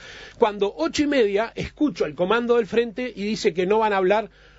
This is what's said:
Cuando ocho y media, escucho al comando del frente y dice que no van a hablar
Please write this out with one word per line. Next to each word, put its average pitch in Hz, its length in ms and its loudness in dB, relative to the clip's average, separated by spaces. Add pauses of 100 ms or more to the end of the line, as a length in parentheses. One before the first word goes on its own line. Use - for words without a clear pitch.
(380)
Cuando 208 380 0
ocho 302 280 -2
y 285 40 2
media, 220 480 2
escucho 196 480 -4
al 151 120 -4
comando 233 420 2
del 226 100 0
frente 233 480 -2
y 190 80 -8
dice 214 300 0
que 180 120 0
no 214 140 2
van 220 140 2
a 196 40 2
hablar 196 320 2 (300)